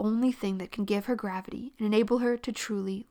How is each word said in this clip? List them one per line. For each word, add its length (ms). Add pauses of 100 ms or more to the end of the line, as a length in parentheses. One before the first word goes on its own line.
only 320
thing 260
that 140
can 140
give 200
her 100
gravity 600
and 80
enable 340
her 180
to 140
truly 600